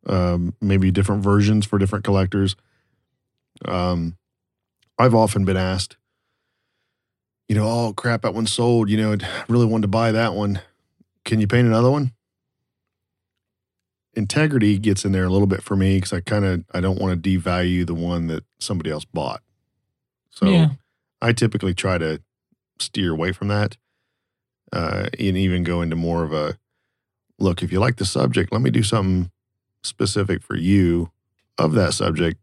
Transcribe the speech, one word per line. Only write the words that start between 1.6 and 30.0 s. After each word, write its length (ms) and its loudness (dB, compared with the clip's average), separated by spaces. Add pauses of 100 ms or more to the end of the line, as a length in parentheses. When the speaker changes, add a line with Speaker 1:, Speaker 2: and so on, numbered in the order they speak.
Speaker 1:
for 120 0
different 260 0
collectors. 520 0 (1080)
Um, 500 -2 (840)
I've 160 6
often 300 2
been 120 0
asked, 400 -2 (1500)
you 80 0
know, 120 2
"Oh, 240 0
crap, 300 -2
that 120 -2
one 120 -2
sold. 420 2
You 80 2
know, 240 0
I 280 -10
really 180 4
wanted 160 0
to 60 0
buy 240 2
that 220 0
one. 260 -2 (640)
Can 160 0
you 80 2
paint 180 4
another 240 4
one?" 220 -2 (2000)
Integrity 640 2
gets 260 0
in 80 0
there 120 0
a 60 0
little 160 4
bit 160 -2
for 140 -4
me 240 2
'cause 120 -6
I 80 -4
kinda, 520 -2
I 80 -4
don't 200 0
wanna 160 0
devalue 680 0
the 80 -4
one 340 -4
that 160 -6 (140)
somebody 320 -6
else 140 -8
bought. 380 -8 (880)
So 200 -2
Speaker 2:
Yeah. 200 4 (500)
Speaker 1:
I 120 0
typically 420 -2
try 240 -2
to 240 -4 (560)
steer 340 -4
away 200 -2
from 160 -6
that, 280 -2 (960)
uh, 360 -4 (100)
and 180 -2
even 280 0
go 180 -2
into 140 -2
more 280 -2
of 80 -6
a, 260 -4 (800)
"Look, 240 0
if 100 -4
you 80 0
like 160 0
the 100 -4
subject, 460 0
let 100 0
me 80 2
do 120 0
something 480 0 (520)
specific 600 -4